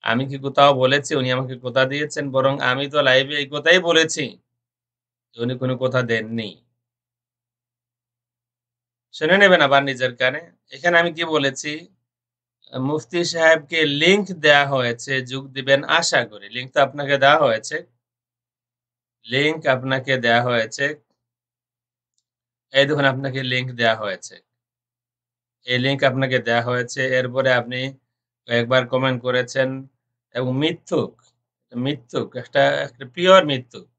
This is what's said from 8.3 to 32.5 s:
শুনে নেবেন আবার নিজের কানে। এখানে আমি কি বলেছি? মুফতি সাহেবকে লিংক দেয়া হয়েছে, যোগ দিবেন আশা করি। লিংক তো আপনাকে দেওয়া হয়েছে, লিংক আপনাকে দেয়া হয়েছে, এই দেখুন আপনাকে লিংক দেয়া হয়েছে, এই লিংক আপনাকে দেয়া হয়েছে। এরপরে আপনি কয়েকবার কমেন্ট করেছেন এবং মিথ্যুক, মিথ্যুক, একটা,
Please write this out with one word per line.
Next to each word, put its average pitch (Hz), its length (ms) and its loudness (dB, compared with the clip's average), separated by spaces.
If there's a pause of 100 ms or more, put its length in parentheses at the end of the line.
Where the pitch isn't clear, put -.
শুনে 170 240 2
নেবেন 185 220 6
আবার 139 220 4
নিজের 127 340 -4
কানে। 131 240 -2 (300)
এখানে 170 280 0
আমি 170 140 2
কি 165 120 -6
বলেছি? 151 640 -4 (920)
মুফতি 151 440 -4
সাহেবকে 160 600 2
লিংক 170 440 2
দেয়া 147 360 4
হয়েছে, 131 560 -2
যোগ 131 260 -10
দিবেন 135 360 0
আশা 156 400 0
করি। 104 240 -16
লিংক 123 240 -12
তো 147 80 0
আপনাকে 139 380 0
দেওয়া 143 200 6
হয়েছে, 147 380 -2 (1500)
লিংক 151 420 -2
আপনাকে 131 500 -2
দেয়া 120 260 2
হয়েছে, 123 640 -4 (1700)
এই 139 140 2
দেখুন 143 180 -2
আপনাকে 135 380 -2
লিংক 127 300 -4
দেয়া 113 240 0
হয়েছে, 95 440 -10 (1300)
এই 123 120 -2
লিংক 135 260 -2
আপনাকে 131 340 0
দেয়া 117 240 0
হয়েছে। 123 560 -4
এরপরে 127 340 -2
আপনি 127 400 -4 (560)
কয়েকবার 120 400 0
কমেন্ট 127 340 -2
করেছেন 127 460 -2 (680)
এবং 127 220 -4
মিথ্যুক, 156 680 -4 (500)
মিথ্যুক, 123 640 -6
একটা, - 260 0 (200)